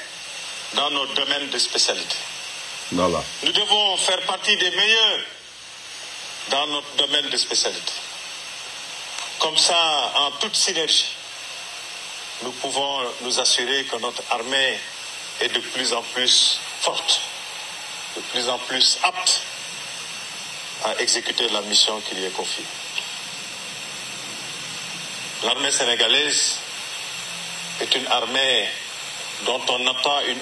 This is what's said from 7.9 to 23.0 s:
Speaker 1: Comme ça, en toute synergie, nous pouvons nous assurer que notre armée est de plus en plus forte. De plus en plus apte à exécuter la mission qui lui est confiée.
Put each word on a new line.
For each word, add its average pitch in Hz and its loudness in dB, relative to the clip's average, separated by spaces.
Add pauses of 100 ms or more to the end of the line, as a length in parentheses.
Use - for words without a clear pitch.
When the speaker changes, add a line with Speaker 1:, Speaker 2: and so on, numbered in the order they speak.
Speaker 1:
Comme 156 4
ça, 160 4
en 139 4
toute 214 0
synergie, - 4 (1300)
nous 127 -4
pouvons 135 0 (240)
nous 123 2
assurer 127 4
que 120 -2
notre 120 -2 (100)
armée 127 2 (640)
est 127 2
de 127 4
plus 127 -2
en 117 0 (100)
plus - 6 (220)
forte. - 2 (920)
De - -6 (100)
plus 123 0
en 123 2
plus 131 4
apte - 2 (1400)
à 110 2
exécuter 120 2
la 104 0
mission 104 4
qui - -4
lui 95 -2
est 92 -2
confiée. - -4 (2750)